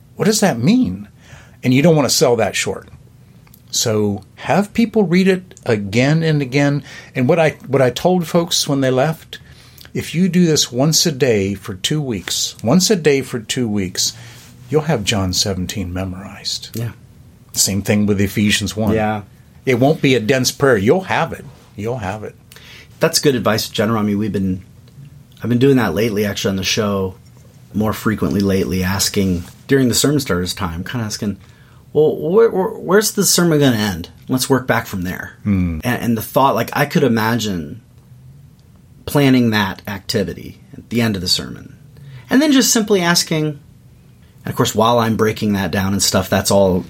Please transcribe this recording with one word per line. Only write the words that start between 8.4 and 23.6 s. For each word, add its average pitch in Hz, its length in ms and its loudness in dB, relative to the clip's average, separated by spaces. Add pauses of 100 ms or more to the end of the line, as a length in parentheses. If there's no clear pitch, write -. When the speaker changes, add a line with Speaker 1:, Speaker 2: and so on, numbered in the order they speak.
Speaker 1:
when 139 140 -2
they 131 100 0
left, 139 480 -2 (540)
if - 220 -8
you 185 140 2
do 175 180 4
this 151 240 2
once 143 360 2
a - 60 0
day 107 420 2
for 98 200 -10
two 151 260 -4
weeks, - 640 -6
once 180 280 4
a 214 60 2
day 143 260 2
for 127 180 -8
two 120 280 -4
weeks, 98 440 -4 (560)
you'll 147 140 0
have 143 220 -2
John 95 280 -2
seventeen 90 600 -4
memorized. 95 840 -10
Speaker 2:
Yeah. 113 180 -6 (600)
Speaker 1:
Same 98 300 0
thing 104 240 2
with 101 140 2
Ephesians 101 560 0
one. 107 180 0
Speaker 2:
Yeah. 107 280 -2 (420)
Speaker 1:
It 127 160 2
won't 143 220 2
be 135 120 4
a 117 60 2
dense 127 320 0
prayer. 135 240 4
You'll 143 280 2
have 139 280 -2
it. - 120 -14 (320)
You'll 117 220 -6
have 104 260 -8
it. - 100 -14 (640)
Speaker 2:
That's 165 180 0
good 143 160 2
advice, 110 340 -2